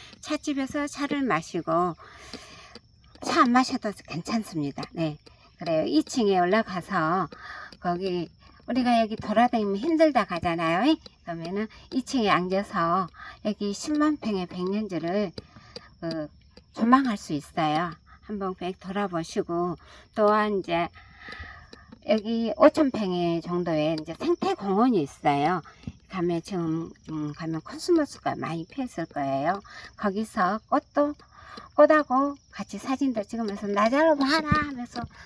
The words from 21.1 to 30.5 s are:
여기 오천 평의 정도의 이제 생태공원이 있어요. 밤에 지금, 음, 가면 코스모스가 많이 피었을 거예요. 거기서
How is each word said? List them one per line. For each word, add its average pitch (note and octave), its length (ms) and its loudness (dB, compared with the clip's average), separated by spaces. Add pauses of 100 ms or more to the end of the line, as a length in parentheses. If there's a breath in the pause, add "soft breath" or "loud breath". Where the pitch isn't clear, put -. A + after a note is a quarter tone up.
여기 A3 480 0
오천 D4 360 6
평의 F3 500 0
정도의 E3 600 0
이제 E3+ 140 -10
생태공원이 A#3 840 2
있어요. D3 600 0 (480 loud breath)
밤에 F3 320 -2
지금, E3 500 -4 (180)
음, D3+ 240 -6
가면 D#3+ 280 -6
코스모스가 - 720 -2
많이 E3 300 -6
피었을 B3 420 -8
거예요. C#3+ 520 -2 (380 loud breath)
거기서 G#3 640 -2 (100)